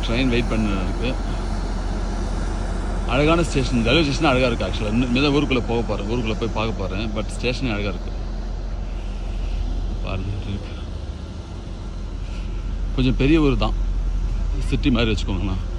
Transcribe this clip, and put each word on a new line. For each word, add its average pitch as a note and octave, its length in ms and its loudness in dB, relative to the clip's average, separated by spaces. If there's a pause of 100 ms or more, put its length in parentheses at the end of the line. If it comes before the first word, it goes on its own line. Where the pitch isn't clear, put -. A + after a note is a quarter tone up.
ட்ரெயின் B2 260 2
வெயிட் A#2+ 200 2
பண்ண G#2+ 340 2
இருக்கு. G2 240 0 (2000)
அழகான D#3 340 6
ஸ்டேஷன், B2 380 2
ரயில்வே D3 200 6
ஸ்டேஷன் C#3 240 2
அழகா B2+ 180 4
இருக்கு G#2+ 200 0
actually. G#2 260 -2
இன்னும் B2 160 2
இனிமே B2 140 2
தான் C#3+ 120 4
ஊருக்குள்ள C#3+ 340 2
போக A#2 180 2
போறேன், G2+ 240 -2
ஊருக்குள்ள A2+ 300 0
போய் A2 160 -2
பார்க்க G#2+ 240 -2
போறேன். F#2+ 240 -2 (100)
But G#2 200 -2
ஸ்டேஷனே B2 400 -2
அழகா G#2 180 -2
இருக்கு. - 180 -6 (1900)
பாருங்க, G2 300 -2 (180)
இருக்கு. - 220 -6 (2250)
கொஞ்சம் B2+ 260 4
பெரிய D3+ 240 6
ஊர் B2 180 4
தான், G#2+ 120 2 (960)
சிட்டி C#3+ 260 2
மாதிரி A2+ 160 4
வச்சுக்கோங்களேன். F#2 520 0 (140)